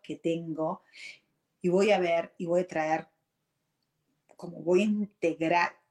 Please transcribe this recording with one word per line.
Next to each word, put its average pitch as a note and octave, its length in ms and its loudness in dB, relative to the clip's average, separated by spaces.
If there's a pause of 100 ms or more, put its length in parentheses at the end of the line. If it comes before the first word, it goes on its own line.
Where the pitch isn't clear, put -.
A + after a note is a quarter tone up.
que D3 140 -10
tengo E3 680 -4 (800)
y F3+ 60 0
voy G3 240 4
a F#3+ 60 4
ver E3+ 380 -2
y F#3 100 -8
voy F3 160 2
a F3+ 40 -4
traer, D#3+ 420 -2 (1300)
como E3+ 260 -14
voy F3+ 200 4
a - 20 2
integrar, F3 920 0 (140)